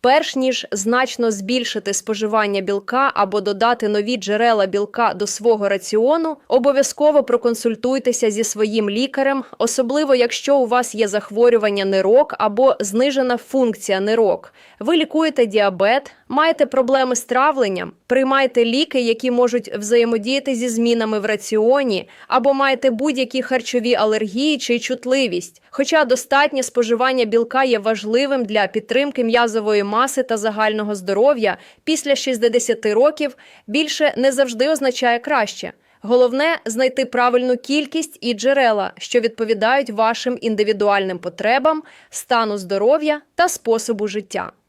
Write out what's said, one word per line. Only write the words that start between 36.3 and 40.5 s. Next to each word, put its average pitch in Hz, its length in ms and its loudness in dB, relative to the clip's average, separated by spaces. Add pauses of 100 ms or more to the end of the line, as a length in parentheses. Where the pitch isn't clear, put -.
знайти 254 400 -2
правильну 247 520 2
кількість 294 640 -4
і 240 140 -4
джерела, 226 640 0
що - 220 -2
відповідають 226 680 0
вашим 226 500 -2
індивідуальним 202 800 0